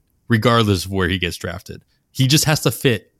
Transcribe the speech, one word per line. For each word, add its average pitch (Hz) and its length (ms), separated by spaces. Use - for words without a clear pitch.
regardless 107 560
of 98 80
where 95 160
he 92 100
gets 87 180
drafted. - 460
He 131 160
just 151 160
has 151 160
to 139 100
fit - 500